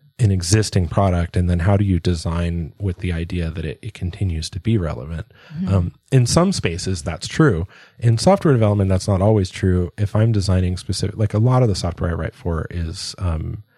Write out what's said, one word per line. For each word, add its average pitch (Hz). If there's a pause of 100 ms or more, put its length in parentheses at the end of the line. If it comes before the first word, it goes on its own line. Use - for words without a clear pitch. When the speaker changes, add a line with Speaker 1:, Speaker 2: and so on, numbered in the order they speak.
(220)
Speaker 1:
an 104
existing 92
product, 90
and 87
then 87
how 98
do 104
you 92
design 85
with 95
the 87
idea 85
that 78
it, 78
it -
continues 87
to 95
be 110
relevant? 78 (300)
Speaker 2:
Mm-hmm. 170
Speaker 1:
Um, 90 (180)
in 123
some 180
spaces, 90
that's 82
true. 95 (340)
In 113
software 180
development, 104
that's 95
not 95
always 104
true. 90
If 104
I'm 113
designing 92
specific, 98
like, 107
a 104
lot 127
of 113
the 95
software 87
I 82
write 82
for 82
is, -
um, 85 (140)